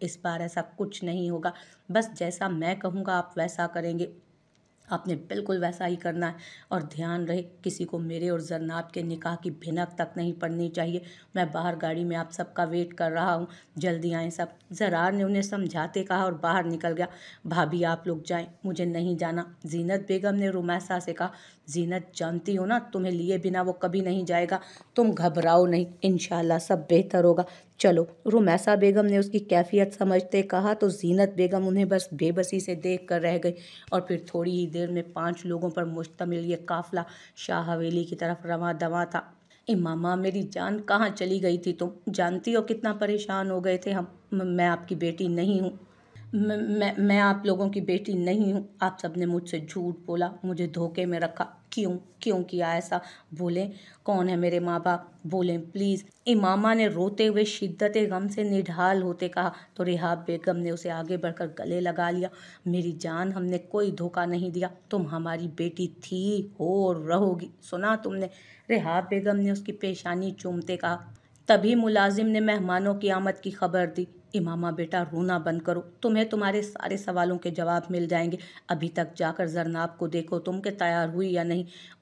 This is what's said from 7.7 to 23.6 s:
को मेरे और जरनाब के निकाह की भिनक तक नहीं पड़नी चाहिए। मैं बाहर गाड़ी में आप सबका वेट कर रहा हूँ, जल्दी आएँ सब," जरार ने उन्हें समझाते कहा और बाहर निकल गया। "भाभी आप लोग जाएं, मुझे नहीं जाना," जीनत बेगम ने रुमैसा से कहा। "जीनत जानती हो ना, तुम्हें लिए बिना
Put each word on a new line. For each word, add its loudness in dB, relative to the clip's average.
को -6
मेरे -4
और 0
जरनाब -6
के -6
निकाह -4
की -6
भिनक -4
तक -4
नहीं -2
पड़नी -4
चाहिए। -2
मैं 0
बाहर -2
गाड़ी -2
में -2
आप -6
सबका -4
वेट -2
कर -2
रहा 2
हूँ, -2
जल्दी 0
आएँ -2
सब," -6
जरार 2
ने 0
उन्हें 2
समझाते -2
कहा 0
और 0
बाहर 2
निकल -2
गया। -2
"भाभी 2
आप 0
लोग -4
जाएं, -4
मुझे -2
नहीं 0
जाना," -4
जीनत -2
बेगम 0
ने 2
रुमैसा -2
से -6
कहा। -4
"जीनत -2
जानती -2
हो 0
ना, 2
तुम्हें -2
लिए 0
बिना 0